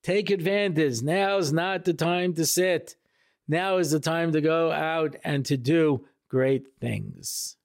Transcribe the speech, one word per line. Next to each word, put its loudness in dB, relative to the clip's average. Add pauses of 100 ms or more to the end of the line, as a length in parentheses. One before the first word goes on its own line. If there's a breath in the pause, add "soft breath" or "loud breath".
Take 0
advantage. 2
Now's 0
not -2
the 2
time 0
to 0
sit. 0 (500)
Now 0
is 2
the 2
time -2
to 2
go 2
out -2
and -2
to 0
do 2 (200 loud breath)
great 0 (140)
things. -8